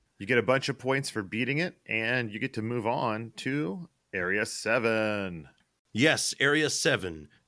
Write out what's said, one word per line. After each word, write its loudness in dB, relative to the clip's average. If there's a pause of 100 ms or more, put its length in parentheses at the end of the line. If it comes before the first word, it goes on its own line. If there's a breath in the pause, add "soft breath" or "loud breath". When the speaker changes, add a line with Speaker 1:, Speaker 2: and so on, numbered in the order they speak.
(200)
Speaker 1:
You -8
get 4
a 6
bunch 2
of -4
points 0
for -2
beating -2
it, -2 (100)
and 0
you -8
get -4
to -4
move -2
on -2
to -4 (240)
Area 0
seven. 0 (460)
Speaker 2:
Yes, 4
Area 4
seven, 0 (200 soft breath)